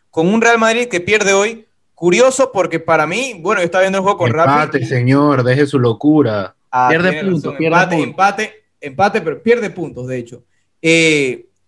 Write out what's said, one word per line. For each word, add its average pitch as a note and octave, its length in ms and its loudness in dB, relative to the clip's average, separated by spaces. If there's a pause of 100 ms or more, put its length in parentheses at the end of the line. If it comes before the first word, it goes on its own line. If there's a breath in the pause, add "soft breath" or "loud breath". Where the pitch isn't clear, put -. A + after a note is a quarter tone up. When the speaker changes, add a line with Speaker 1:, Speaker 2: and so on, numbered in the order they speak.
(120)
Speaker 1:
con D#3+ 160 0
un A3 140 2
Real A#3 180 4
Madrid A3+ 260 0
que F#3+ 160 -4
pierde G3 320 0
hoy. G#3+ 320 -2 (300)
Curioso, B3 580 2
porque E3 260 -2
para D#3+ 280 0
mí, A3 340 -6
bueno, F#3+ 200 -2
yo F3 40 0
estaba F#3 160 0
viendo F#3+ 160 0
el F#3+ 60 -2
juego G3 160 0
con E3+ 120 0
Rafi D#3 200 2
Speaker 2:
Empate, D3 300 0
Speaker 1:
y A#2+ 40 -4
Speaker 2:
señor, C3+ 580 2
deje C3 220 2
su C#3 140 -2
locura. A#2 760 0 (180)
Speaker 1:
Ah, B2+ 180 2
Speaker 3:
Pierde F3 200 2
Speaker 1:
tiene F3+ 220 -2
Speaker 3:
punto, D3+ 160 -2
Speaker 1:
razón, - 100 -8
Speaker 3:
pierde D#3+ 180 0
Speaker 1:
empate, F3+ 200 2
Speaker 3:
punto. D3 140 -2
Speaker 1:
empate, G3+ 540 -2 (160)
empate, F#3+ 420 -2
pero D#3 200 -8
pierde A3+ 300 0
puntos, B2+ 360 -10
de C3 120 -6
hecho. - 240 -16 (360)
Eh, D#3 680 2 (200)